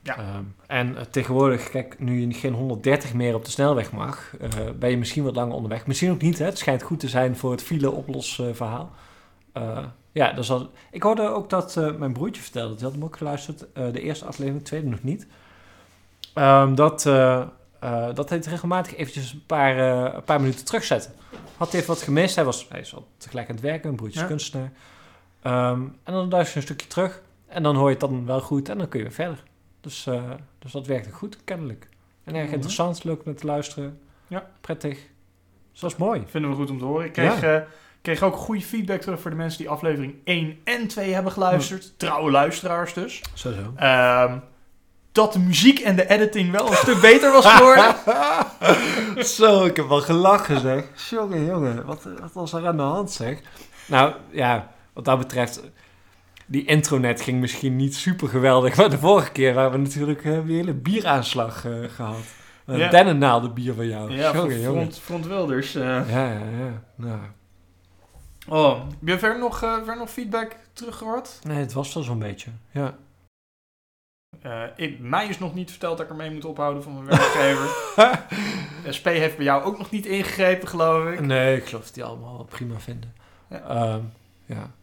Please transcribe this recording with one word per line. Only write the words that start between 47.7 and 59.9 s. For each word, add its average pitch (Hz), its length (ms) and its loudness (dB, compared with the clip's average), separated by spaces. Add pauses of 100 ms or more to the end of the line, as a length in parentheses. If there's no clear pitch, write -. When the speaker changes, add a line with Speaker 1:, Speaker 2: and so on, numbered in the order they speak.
Speaker 2:
<laughs> 214 800 2
Zo, 202 280 8
ik 175 100 2
heb 143 120 0
wel 143 140 4
gelachen, 175 580 4
zeg. 131 500 -4
Jongen, 196 360 -2
jongen, 143 400 -2
wat, 147 180 -10 (160)
wat 170 140 -16
was 170 200 -8
er 170 140 -4
aan 165 100 0
de 143 60 0
hand, 175 280 -2
zeg? 127 280 -6 (460)
Nou, 139 280 4 (160)
ja, 123 420 0 (220)
wat 117 120 -12
dat 131 120 4
betreft, 127 440 -4 (840)
die 143 200 -4
intronet 135 560 2
ging 127 180 -2
misschien 127 360 -2
niet 139 200 0
super 180 320 -2
geweldig, 127 480 4
maar 190 140 8
de 139 80 0
vorige 170 340 6
keer 131 220 4
waren 131 180 4
we 131 60 -2
natuurlijk, 147 480 -2